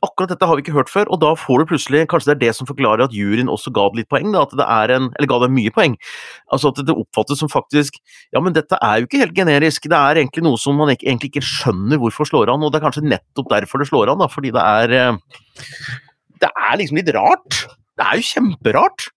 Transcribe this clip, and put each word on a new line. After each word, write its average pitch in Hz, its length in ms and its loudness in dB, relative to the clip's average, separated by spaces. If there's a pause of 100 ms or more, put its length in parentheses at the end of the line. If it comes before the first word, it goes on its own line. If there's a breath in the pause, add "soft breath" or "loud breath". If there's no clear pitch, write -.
akkurat 180 280 -4
dette 185 160 0
har 165 80 4
vi 139 80 -4
ikke 160 120 -8
hørt 135 160 0
før, 208 200 0
og 156 100 0
da 156 160 4
får 127 220 2
du 160 100 2
plutselig, 151 400 0
kanskje 147 200 0
det 147 60 6
er 127 100 -6
det 113 100 2
som 127 120 -10
forklarer 120 360 2
at 120 120 -4
juryen 101 360 0
også 117 220 -8
ga 101 160 2
det 113 100 -8
litt 110 120 -8
poeng, 160 220 -2
da, 160 120 2
at - 120 -18
det 131 80 2
er 113 300 2
en, 131 120 0 (100)
eller 135 120 0
ga 123 120 2
det 127 120 2
mye 135 200 2
poeng. 165 220 2 (580 loud breath)
Altså 135 180 2
at 131 160 -8
det 160 60 4
oppfattes - 480 -4
som 151 100 -4
faktisk, 143 460 -2 (360 loud breath)
ja, 135 100 2
men 175 120 0
dette - 240 -2
er 110 220 2
jo 123 60 -6
ikke 277 140 -2
helt 170 140 -2
generisk, 156 540 2
det 170 80 4
er 147 240 4
egentlig 165 240 -2
noe 127 140 2
som 143 200 0
man 147 140 4
ek-, - 100 -12
egentlig 135 300 -4
ikke 139 100 -4
skjønner 113 560 -2
hvorfor 120 300 -2
slår 120 240 2
an, 151 100 -2
og 151 80 0
det 156 80 0
er 151 80 -2
kanskje 147 180 -4
nettopp - 460 -4
derfor 113 320 -2
det 139 60 -10
slår 123 240 2
an, 185 100 0
da, 135 80 -2
fordi 135 240 -6
det 101 80 2
er, 113 340 4
eh, - 680 -4 (720 loud breath)
det - 120 2
er 120 260 -2
liksom 156 220 -2
litt 165 140 0
rart. 185 460 0 (360)
Det - 80 0
er 135 120 0
jo 226 120 -6
kjemperart. - 880 0